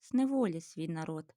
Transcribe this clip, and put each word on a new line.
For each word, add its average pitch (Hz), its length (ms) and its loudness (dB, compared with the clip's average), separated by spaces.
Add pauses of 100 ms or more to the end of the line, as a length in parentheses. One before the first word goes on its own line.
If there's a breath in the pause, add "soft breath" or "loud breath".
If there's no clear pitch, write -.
з - 120 -6
неволі 247 480 2
свій 160 260 -8
народ 160 500 -6